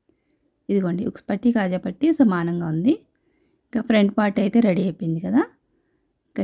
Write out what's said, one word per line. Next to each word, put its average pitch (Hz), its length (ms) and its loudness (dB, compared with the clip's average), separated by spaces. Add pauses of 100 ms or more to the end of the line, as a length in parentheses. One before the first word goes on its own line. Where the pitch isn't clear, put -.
(720)
ఇదిగోండి, 185 380 -2
ఉక్స్ - 200 -14
పట్టి, 202 260 0
కాజా 185 300 0
పట్టి 190 220 -2 (120)
సమానంగా 175 540 2
ఉంది. 185 200 0 (720)
ఇంకా 226 220 -4
ఫ్రంట్ 208 280 4
పార్ట్ 208 260 0
అయితే 196 140 0 (100)
రెడీ 180 200 2
అయిపోయింది 165 400 -4
కదా. 226 140 2 (880)
ఇంకా - 140 -6